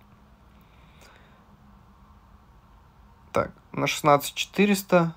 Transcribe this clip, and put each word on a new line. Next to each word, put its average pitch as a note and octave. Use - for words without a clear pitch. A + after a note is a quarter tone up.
Так, -
на C#3
шестнадцать C#3+
четыреста, F#3+